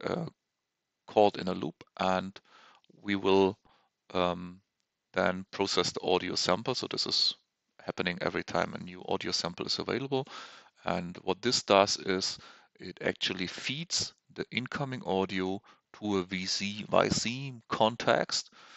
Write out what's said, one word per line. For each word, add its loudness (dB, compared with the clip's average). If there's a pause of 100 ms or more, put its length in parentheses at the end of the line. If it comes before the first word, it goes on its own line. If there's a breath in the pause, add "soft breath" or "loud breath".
uh, -2 (840)
called 6
in -4
a -2
loop, -6 (160)
and 0 (640 soft breath)
we 0
will, 6 (560 soft breath)
um, -2 (540)
then 2
process 0
the -8
audio 2
sample. 2
So -4
this -2
is 0 (500)
happening -2
every -2
time 0
a -10
new -14
audio -2
sample -4
is -2
available. -2 (600 loud breath)
And -2
what -2
this 0
does 6
is -2 (400 loud breath)
it -14
actually -2
feeds -6 (220)
the -6
incoming -6
audio -2 (340 soft breath)
to 0
a 2
V -6
Z, -4
Y 6
theme -2
context. 2 (260 loud breath)